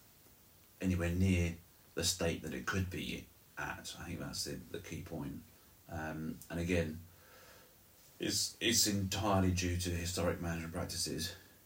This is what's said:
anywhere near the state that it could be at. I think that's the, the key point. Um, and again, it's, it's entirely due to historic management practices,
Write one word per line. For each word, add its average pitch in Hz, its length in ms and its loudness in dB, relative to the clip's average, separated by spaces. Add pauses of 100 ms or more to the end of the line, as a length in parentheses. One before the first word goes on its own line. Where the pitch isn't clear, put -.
(800)
anywhere 90 300 4
near 87 460 4 (400)
the 80 80 0
state - 400 0
that 78 100 -6
it 64 120 -6
could 92 240 0
be 65 360 -6 (320)
at. - 420 -6
I - 40 -12
think - 160 -6
that's - 240 -6
the, 71 160 -6 (120)
the - 80 -6
key - 220 -8
point. - 400 -6 (500)
Um, 80 440 -4 (140)
and 82 100 -2
again, 85 400 2 (1200)
it's, - 400 0
it's 117 280 4
entirely 95 640 4
due 90 260 2
to 87 120 0
historic 85 520 0
management 82 320 -2
practices, 85 640 -2 (300)